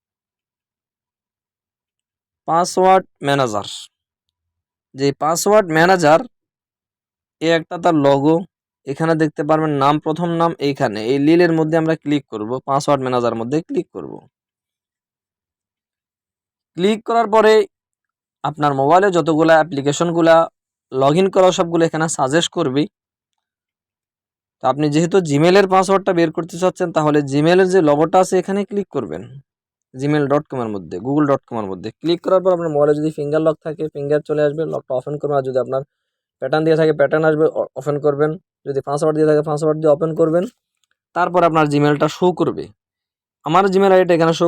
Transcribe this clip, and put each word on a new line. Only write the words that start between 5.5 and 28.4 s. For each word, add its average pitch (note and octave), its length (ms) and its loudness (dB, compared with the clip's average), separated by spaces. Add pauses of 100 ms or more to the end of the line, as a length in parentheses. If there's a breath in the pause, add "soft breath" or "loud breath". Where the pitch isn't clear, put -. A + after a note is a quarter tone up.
ম্যানেজার, E3 420 4 (1300)
এ - 20 0 (100)
একটা E3 260 -8
তার F3 120 2 (100)
লোগো, C#3 300 2 (560)
এখানে E3 300 -2
দেখতে D#3 280 -2
পারবেন D#3 220 0 (120)
নাম, D3 120 4 (100)
প্রথম E3 240 -4 (120)
নাম E3+ 100 0 (160)
এইখানে, B2 320 -4 (120)
এই C#3 140 0
লিলের E3+ 340 4
মধ্যে D#3+ 220 -2
আমরা D#3+ 220 -2
ক্লিক D3 200 -2 (100)
করব, G#2+ 160 -8 (200)
পাসওয়ার্ড C#3 360 0
ম্যানেজার A#2+ 340 -2
মধ্যে B2 180 -4 (100)
ক্লিক - 280 -6
করব। C#2+ 180 -14 (2500)
ক্লিক G#3 320 0
করার A#3 260 0
পরে A3 200 6 (880)
আপনার D3 360 0
মোবাইলে E3+ 280 4 (100)
যতগুলা D#3+ 400 2
অ্যাপ্লিকেশনগুলা E3 800 2 (560)
log C#3 300 2
in G3 140 2
করা F#3 220 6
সবগুলো E3+ 280 0
এখানে D#3+ 200 -2 (120)
সাজেস্ট D3 420 0
করবে। C#3+ 240 0 (1800)
তো - 80 0
আপনি D3 140 -2 (100)
যেহেতু E3+ 220 0 (120)
Gmail-এর F3+ 440 4
পাসওয়ার্ডটা F#3+ 460 2
বের E3 180 2
করতে E3+ 240 -6
চাচ্ছেন, F#3 260 -2 (100)
তাহলে D3+ 220 2 (120)
Gmail-এর E3+ 420 2
যে G3 60 4 (100)
লোগোটা D#3 340 2
আছে F#3 180 -4